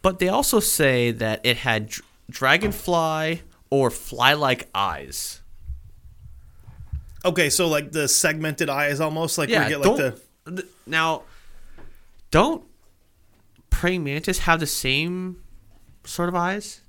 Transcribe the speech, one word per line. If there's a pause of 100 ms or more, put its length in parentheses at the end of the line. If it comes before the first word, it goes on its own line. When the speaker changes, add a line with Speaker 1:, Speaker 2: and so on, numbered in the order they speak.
Speaker 1:
but
they
also
say
that
it
had
dr-, (280)
dragonfly (280)
or
fly-like
eyes. (1800)
Speaker 2:
Okay,
so,
like,
the
segmented
eyes
almost,
like,
Speaker 1:
Yeah,
Speaker 2:
we
get,
like,
Speaker 1:
don't, (240)
Speaker 2:
the
Speaker 1:
th-, (180)
now, (1080)
don't (1080)
praying
mantis
have
the
same (640)
sort
of
eyes